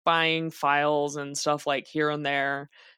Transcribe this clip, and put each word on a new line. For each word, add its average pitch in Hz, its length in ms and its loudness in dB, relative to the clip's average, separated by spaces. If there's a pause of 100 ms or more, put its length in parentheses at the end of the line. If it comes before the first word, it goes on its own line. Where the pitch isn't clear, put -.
buying 165 460 2
files 147 680 2
and 143 200 -8
stuff, 147 300 -2
like, 139 200 -2
here 151 240 0
and 147 160 -2
there. 139 420 -2 (300)